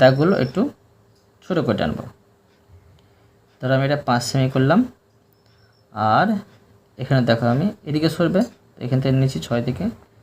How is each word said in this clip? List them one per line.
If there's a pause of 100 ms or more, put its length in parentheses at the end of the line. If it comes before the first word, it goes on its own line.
দাগগুলো (100)
একটু (840)
ছোটো
করে
টানবো। (1600)
ধরো
আমি
এটা
পাঁচ
সেমি
করলাম, (1300)
আর (720)
এখানে
দেখো (100)
আমি (220)
এদিকে
সরবে, (320)
তো
এখান
থেকে (100)
নিচে
ছয়
থেকে, (380)